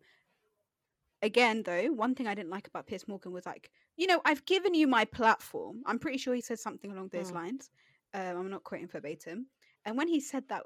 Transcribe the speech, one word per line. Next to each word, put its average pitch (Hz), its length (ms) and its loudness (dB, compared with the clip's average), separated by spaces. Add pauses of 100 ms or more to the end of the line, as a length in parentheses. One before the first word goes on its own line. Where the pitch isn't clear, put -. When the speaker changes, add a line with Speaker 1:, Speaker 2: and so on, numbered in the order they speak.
(1200)
Speaker 1:
Again, 220 420 4
though, 175 280 0
one 240 220 0
thing 254 120 -4
I 202 80 -2
didn't 190 160 -6
like 202 160 -8
about - 200 -10
Piers 196 200 -10
Morgan 190 260 -10
was 180 120 -10
like, - 260 -12 (260)
"You 330 100 2
know, 349 180 6
I've 294 220 2
given 370 280 4
you 311 120 8
my 233 180 6
platform." - 800 0
I'm 220 140 0
pretty 269 200 -2
sure 254 160 0
he 247 60 0
said 233 180 -6
something 208 340 -10
along 190 160 -10
those 180 220 -6
Speaker 2:
Hmm. 175 40 -6
Speaker 1:
lines. 180 360 -6 (440)
Um, 185 240 -4
I'm 190 120 -4
not 196 140 -8
quoting - 240 -10
verbatim. 165 600 -10 (360)
And 220 140 -4
when 320 100 2
he 320 120 2
said 262 280 -6
that, 196 180 -6